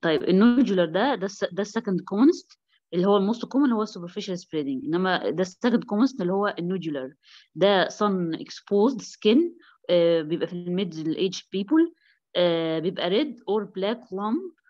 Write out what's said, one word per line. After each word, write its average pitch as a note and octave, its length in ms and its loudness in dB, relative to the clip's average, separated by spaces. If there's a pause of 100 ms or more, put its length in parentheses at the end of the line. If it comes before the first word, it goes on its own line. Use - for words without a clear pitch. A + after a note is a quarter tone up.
طيب، D#3+ 220 0
النودولار G3 640 4
ده، G3+ 300 0
ده F#3+ 100 -6
الس-، G3 280 -8
ده F#3+ 80 -4
السكند G3+ 400 -4
كومنست، B3 580 0 (340)
اللي F3+ 140 0
هو G3+ 100 4
الموست G3+ 280 0
كومن C4+ 260 0
هو G#3+ 120 0
السوبرفيشال F3+ 560 -8
سبريدنج، C#3 460 -6
انما F3+ 440 0
ده D#3+ 120 -2
السكند G3+ 420 -2
كومنست G#3+ 380 0
اللي F3+ 120 0
هو G3+ 260 -2
النودولار. D#3+ 540 -6 (420)
ده F#3 320 4
sun F#3 480 -2
exposed G#3 680 -2
skin، - 380 2 (500)
آه، E3+ 320 4
بيبقى D#3+ 260 -4
في F3 60 -12
الميدل F3 640 -4
ايج F#3 260 -2 (100)
بيبل، D4 420 2 (420)
آه، E3 440 0
بيبقى F3 300 -4
red A#3 260 0
or G#3 300 -4
black G3+ 340 -4
lump A3+ 540 -6 (160)